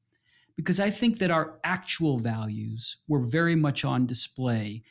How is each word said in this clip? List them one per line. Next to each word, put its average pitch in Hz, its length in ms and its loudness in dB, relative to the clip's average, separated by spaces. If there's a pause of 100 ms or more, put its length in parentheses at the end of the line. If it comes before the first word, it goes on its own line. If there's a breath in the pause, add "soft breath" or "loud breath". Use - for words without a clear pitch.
(560 soft breath)
Because 180 240 0
I 202 120 2
think 226 260 2
that 180 140 2
our 160 320 0
actual 160 560 0
values 110 760 -4 (100)
were 151 120 2
very 160 360 2
much 151 280 2
on 127 220 0
display. 117 840 -2